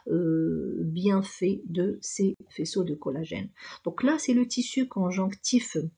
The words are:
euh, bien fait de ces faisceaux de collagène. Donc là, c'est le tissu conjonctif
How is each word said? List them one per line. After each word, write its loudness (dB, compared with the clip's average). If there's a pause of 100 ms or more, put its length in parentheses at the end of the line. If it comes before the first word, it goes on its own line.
euh, 0
bien 2
fait -2
de 0
ces 0 (140)
faisceaux -2
de -2
collagène. -6 (360)
Donc -2
là, 4
c'est 2
le 6
tissu 0
conjonctif 0 (200)